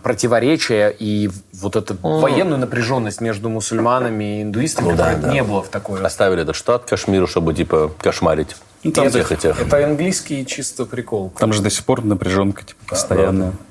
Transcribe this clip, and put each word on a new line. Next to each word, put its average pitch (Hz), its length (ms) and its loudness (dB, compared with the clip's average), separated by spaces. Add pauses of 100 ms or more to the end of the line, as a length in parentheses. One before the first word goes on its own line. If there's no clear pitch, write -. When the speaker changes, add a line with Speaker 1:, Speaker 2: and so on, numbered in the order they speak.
Speaker 1:
противоречие 113 960 2
и 104 300 0 (240)
вот 95 240 -4
эту 107 180 -4
Speaker 2:
Мгм. 156 260 0
Speaker 1:
военную 156 380 2
напряженность 120 640 -2
между 113 300 -2
мусульманами 110 880 0
и 107 40 -4
индуистами, 107 480 -2
Speaker 2:
Ну 82 60 2
да, 82 100 4
Speaker 1:
которой 78 160 0
Speaker 2:
да. 76 100 0
Speaker 1:
не - 100 2
было 101 200 0
в - 60 -10
такое. 98 380 -6
Speaker 2:
Оставили 92 360 2
этот 78 140 -2
штат - 320 0
Кашмиру, 95 380 2
чтобы, 82 260 0
типа, 80 380 2 (100)
кошмарить 78 560 0 (280)
Speaker 3:
Ну, 156 80 0
там 139 160 2
Speaker 2:
этих, 120 200 0
Speaker 3:
же - 60 0
Speaker 2:
этих. - 260 0
Speaker 1:
Это 147 240 2
английский 147 600 -2
чисто - 400 -6
прикол. 104 520 -6
Speaker 3:
Там 107 140 2
же 107 100 2
до 104 60 2
сих - 160 -4
пор 127 200 0
напряженка, 98 600 0
типа, - 200 -20
Speaker 2:
Да, - 60 -20
Speaker 3:
постоянная. 95 600 2
Speaker 2:
да. 95 60 -6 (140)